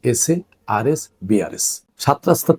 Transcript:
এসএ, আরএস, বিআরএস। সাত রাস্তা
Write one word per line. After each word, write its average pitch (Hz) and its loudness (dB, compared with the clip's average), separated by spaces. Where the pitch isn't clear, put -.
এসএ, 160 0
আরএস, 139 0
বিআরএস। 98 0
সাত 143 2
রাস্তা 165 2